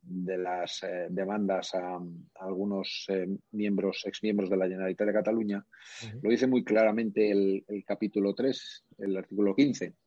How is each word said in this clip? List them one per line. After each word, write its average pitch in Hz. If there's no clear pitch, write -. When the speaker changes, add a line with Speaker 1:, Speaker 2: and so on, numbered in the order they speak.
Speaker 1:
de 92
las, 90
eh, 90
demandas 95
a, 90
a 90
algunos, 95
eh, 95
miembros, 101
exmiembros 104
de 98
la 92
Generalitat 95
de 104
Cataluña, 107
Speaker 2:
Ujú. 110
Speaker 1:
lo 107
dice 120
muy 127
claramente 107
el, 98
el 104
capítulo 101
tres, -
el 98
artículo 98
quince. 113